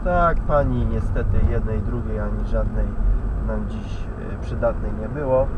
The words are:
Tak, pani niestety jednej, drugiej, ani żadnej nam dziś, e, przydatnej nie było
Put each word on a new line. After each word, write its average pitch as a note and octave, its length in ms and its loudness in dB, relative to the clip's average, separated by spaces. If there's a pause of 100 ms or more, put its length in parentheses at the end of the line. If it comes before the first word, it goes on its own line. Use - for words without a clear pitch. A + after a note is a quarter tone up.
Tak, F3 380 4
pani C3 440 2
niestety A2 520 2 (120)
jednej, A2 320 0
drugiej, A2 380 -2
ani G#2 260 -2
żadnej A2 400 0 (640)
nam A2 220 -2
dziś, - 380 -6 (260)
e, - 80 -8
przydatnej - 500 -2 (100)
nie A2+ 80 -6
było C3 380 0 (100)